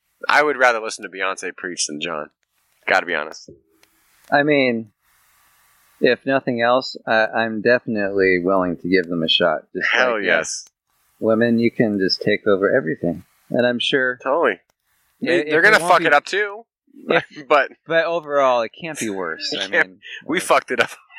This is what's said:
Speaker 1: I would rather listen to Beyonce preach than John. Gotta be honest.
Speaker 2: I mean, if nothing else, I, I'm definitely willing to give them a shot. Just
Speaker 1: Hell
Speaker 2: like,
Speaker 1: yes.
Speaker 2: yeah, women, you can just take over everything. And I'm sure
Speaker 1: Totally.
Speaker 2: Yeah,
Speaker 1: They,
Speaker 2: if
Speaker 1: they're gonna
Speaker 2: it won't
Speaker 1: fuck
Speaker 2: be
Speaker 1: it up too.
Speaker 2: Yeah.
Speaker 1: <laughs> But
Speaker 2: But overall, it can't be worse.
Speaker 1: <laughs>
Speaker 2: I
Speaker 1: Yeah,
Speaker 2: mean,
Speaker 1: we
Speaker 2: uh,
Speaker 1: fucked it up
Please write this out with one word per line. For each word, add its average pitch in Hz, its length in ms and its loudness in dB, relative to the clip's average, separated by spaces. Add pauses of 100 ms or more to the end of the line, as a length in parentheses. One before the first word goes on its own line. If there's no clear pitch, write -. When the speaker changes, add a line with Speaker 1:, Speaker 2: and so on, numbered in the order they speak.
(280)
Speaker 1:
I 139 140 4
would 147 140 0
rather 123 240 4
listen 107 240 -10
to 95 120 -10
Beyonce 95 400 -6
preach 90 300 -8
than 76 140 -8
John. 78 300 -8 (560)
Gotta 92 200 2
be 85 80 -4
honest. 78 340 -6 (840)
Speaker 2:
I 143 120 4
mean, 127 480 0 (1080)
if 123 260 0
nothing 135 360 -2
else, 123 340 0 (100)
I, 110 200 2
I'm 113 360 -2
definitely 101 800 2
willing 90 360 2
to 87 100 -8
give 90 180 2
them 85 160 -4
a 80 60 -2
shot. 80 460 0
Just 90 180 -4
Speaker 1:
Hell 123 240 0
Speaker 2:
like, 101 80 -4
Speaker 1:
yes. 82 420 -2
Speaker 2:
yeah, - 60 -20 (540)
women, 113 320 2
you 117 120 2
can 107 280 0
just 92 240 -2
take - 240 0
over 98 280 2
everything. 127 480 -2 (280)
And 120 160 0
I'm 123 120 0
sure 127 440 -2
Speaker 1:
Totally. 135 380 0 (600)
Speaker 2:
Yeah, 127 120 -2
Speaker 1:
They, 135 80 2
Speaker 2:
if 151 100 -6
Speaker 1:
they're 156 120 2
gonna 214 140 6
Speaker 2:
it 160 60 4
won't 175 100 2
Speaker 1:
fuck 170 80 6
Speaker 2:
be 165 60 0
Speaker 1:
it 151 80 4
up 143 100 4
too. 208 400 -6 (440)
Speaker 2:
Yeah. 170 120 2 (140)
Speaker 1:
<laughs> 143 140 -18
But 143 220 4 (160)
Speaker 2:
But 151 200 2
overall, 143 560 0
it 110 160 -6
can't 160 200 -12
be 113 120 -6
worse. 90 460 -6
Speaker 1:
<laughs> - 20 -6
Speaker 2:
I 95 80 -6
Speaker 1:
Yeah, 160 180 0
Speaker 2:
mean, 92 160 -20 (260)
Speaker 1:
we 165 120 -4
Speaker 2:
uh, - 40 -6
Speaker 1:
fucked - 280 2
it 120 100 0
up - 100 2 (280)